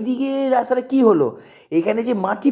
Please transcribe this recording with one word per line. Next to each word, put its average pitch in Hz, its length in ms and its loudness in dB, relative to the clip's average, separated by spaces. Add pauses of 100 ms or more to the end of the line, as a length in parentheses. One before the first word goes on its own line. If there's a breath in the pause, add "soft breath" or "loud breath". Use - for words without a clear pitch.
দিকে 254 220 -2 (260)
রাস্তাটা 247 360 0
কি 269 160 4
হলো, 160 200 4 (500 loud breath)
এখানে 214 300 0
যে 254 60 0 (120)
মাটি 208 260 -2